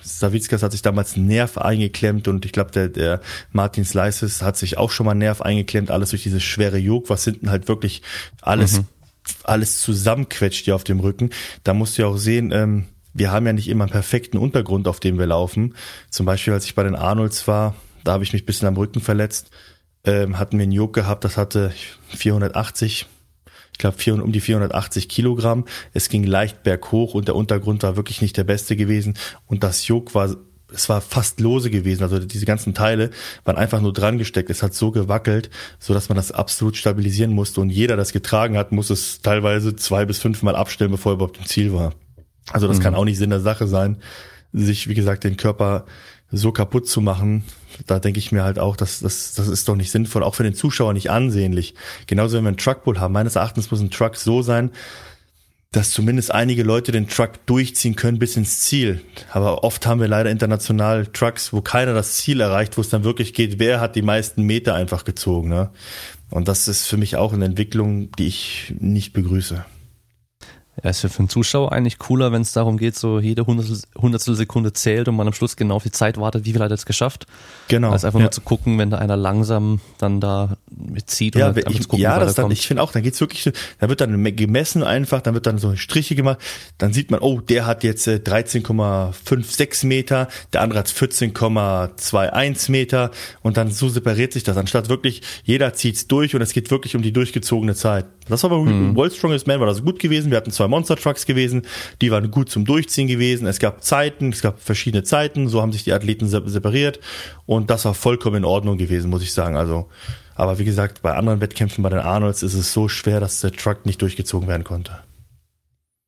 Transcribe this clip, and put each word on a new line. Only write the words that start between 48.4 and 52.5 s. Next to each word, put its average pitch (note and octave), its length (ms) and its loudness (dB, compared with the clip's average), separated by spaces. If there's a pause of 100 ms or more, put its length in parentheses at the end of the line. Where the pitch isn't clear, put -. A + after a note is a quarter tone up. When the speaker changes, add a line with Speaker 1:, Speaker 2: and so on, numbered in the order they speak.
Speaker 1:
halt F#2+ 160 0
auch, G2+ 180 0
dass, - 240 -4
das, - 340 -6
das G#2 120 0
ist G2 220 -2
doch G#2 80 2
nicht F#2+ 160 -2
sinnvoll, A2+ 320 0
auch - 100 0
für - 80 -2
den G#2 120 0
Zuschauer B2 380 0
nicht G2 180 -2
ansehnlich. G2 640 0 (340)
Genauso, A2+ 280 2
wenn A2+ 80 2
wir G#2+ 40 2
einen F#2+ 80 0